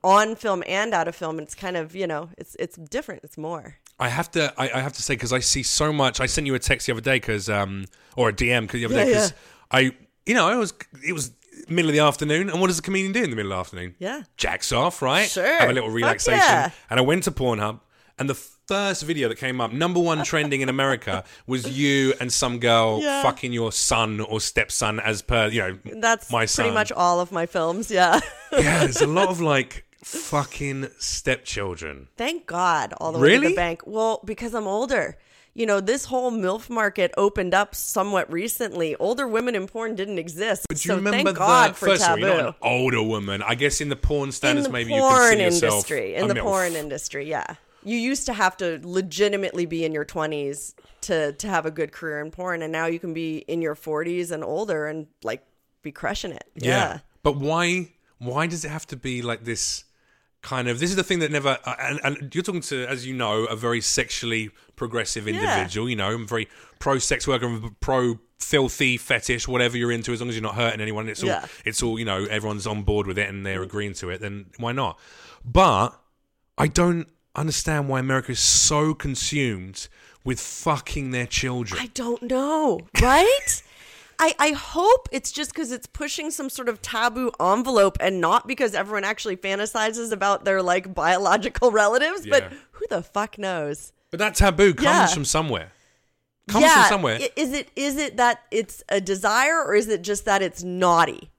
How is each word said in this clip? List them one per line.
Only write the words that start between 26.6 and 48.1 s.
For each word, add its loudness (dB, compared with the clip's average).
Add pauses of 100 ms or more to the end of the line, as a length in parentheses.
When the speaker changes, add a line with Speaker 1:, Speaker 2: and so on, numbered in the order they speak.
Speaker 2:
son. -2
Speaker 1:
much 0
all 2
of -4
my -2
films, -2
yeah. 4 (180)
<laughs> -14
Speaker 2:
Yeah, 4
there's 2
a 6
lot 2
of, -4
like, 0 (180)
fucking -6 (100)
stepchildren. -6 (100)
Speaker 1:
Thank -6
God, 0
all -4
the -2
way 8
to 10
Speaker 2:
Really? 4
Speaker 1:
the 2
bank. -2
Well, -2
because -8
I'm -4
older. -2 (360)
You -2
know, 4
this 0
whole -2
milf -2
market 0
opened 2
up 2
somewhat -2
recently. -4
Older -2
women -2
in -4
porn -8
didn't -6
exist, -4
Speaker 2:
But -4
do -4
you 2
Speaker 1:
so 2
Speaker 2:
remember 0
Speaker 1:
thank 2
God 6
Speaker 2:
the, -10
Speaker 1:
for -6
Speaker 2:
first 4
of 6
all, 4
Speaker 1:
taboo. 0
Speaker 2:
you're 4
not 0
an -10
older 2
woman. -2
I 0
guess 0
in -4
the 0
porn 0
standards, 2
Speaker 1:
In -2
the -2
Speaker 2:
maybe -2
Speaker 1:
porn 4
Speaker 2:
you 6 (200)
consider 6
yourself 4
Speaker 1:
industry, -2
Speaker 2:
a -2
Speaker 1:
in 0
the 0
Speaker 2:
milf. -2
Speaker 1:
porn 0
industry, -8
yeah. -6 (280)
You -4
used -2